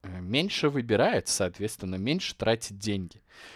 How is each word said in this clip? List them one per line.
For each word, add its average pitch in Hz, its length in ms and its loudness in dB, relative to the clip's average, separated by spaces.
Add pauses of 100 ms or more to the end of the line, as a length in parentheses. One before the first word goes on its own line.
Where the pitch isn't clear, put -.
э, 92 180 -10
меньше 143 500 0
выбирает, 120 580 2
соответственно, 95 680 -2
меньше 131 400 -2
тратит 110 420 0
деньги. 98 440 -4 (340)